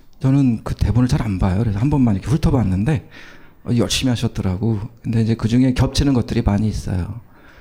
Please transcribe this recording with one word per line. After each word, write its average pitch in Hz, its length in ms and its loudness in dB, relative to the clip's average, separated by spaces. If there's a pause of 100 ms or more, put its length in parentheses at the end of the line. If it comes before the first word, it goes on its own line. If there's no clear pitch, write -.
(200)
저는 135 440 2
그 - 100 -4
대본을 123 340 2
잘 127 140 0
안 104 160 -4
봐요. 92 220 0
그래서 107 200 -2
한 143 100 0
번만 127 240 2
이렇게 95 160 -4
훑어봤는데, 123 760 0 (560)
어, - 120 -6
열심히 113 340 0
하셨더라고. 107 680 -2 (240)
근데 113 200 0
이제 110 120 2
그중에 123 400 2
겹치는 135 400 0
것들이 117 280 0
많이 104 260 0
있어요. 101 520 -6 (400)